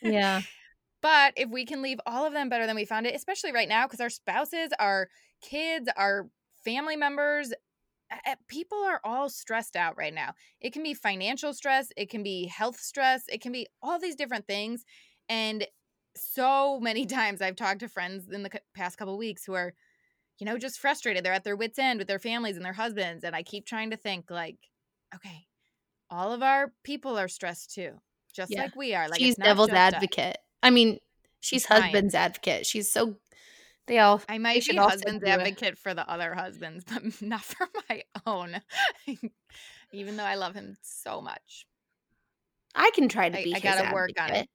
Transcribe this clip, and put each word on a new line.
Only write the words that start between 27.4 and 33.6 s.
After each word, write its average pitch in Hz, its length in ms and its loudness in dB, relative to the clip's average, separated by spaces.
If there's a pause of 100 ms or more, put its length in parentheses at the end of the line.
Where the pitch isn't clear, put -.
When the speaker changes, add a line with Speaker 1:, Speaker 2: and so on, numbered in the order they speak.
Speaker 2:
too, 160 260 -10 (340)
just 185 180 -8
Speaker 1:
Yeah. 202 100 -4
Speaker 2:
like - 140 -6
we 254 180 -4
are. 160 140 0
Like, 160 120 0
Speaker 1:
She's 254 140 6
Speaker 2:
it's - 40 -14
not 196 80 4
Speaker 1:
devil's 208 220 8
Speaker 2:
just 185 240 8
us." - 40 0
Speaker 1:
advocate. 180 420 -2 (240)
I 247 80 10
mean, 240 280 8
Speaker 2:
I'm - 20 -18 (400)
Speaker 1:
she's - 300 -2
Speaker 2:
trying. 208 220 8
Speaker 1:
husband's 202 220 4
advocate. 175 520 0
She's 208 260 -2
so, 226 280 0 (640)